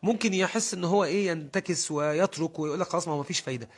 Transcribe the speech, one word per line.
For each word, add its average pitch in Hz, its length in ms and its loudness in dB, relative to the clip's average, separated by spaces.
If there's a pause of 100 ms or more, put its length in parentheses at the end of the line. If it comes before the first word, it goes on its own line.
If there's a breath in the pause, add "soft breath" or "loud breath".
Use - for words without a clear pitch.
ممكن 214 300 2
يحس 190 400 2
إن 180 100 -4
هو 190 200 4
إيه، 185 240 2
ينتكس 165 640 -2
ويترك 156 680 0
ويقول 151 200 -2
لك: 180 80 0
"خلاص، 170 200 -2
ما 160 60 -2
هو 147 60 0
مفيش 151 200 -2
فايدة". 123 380 -6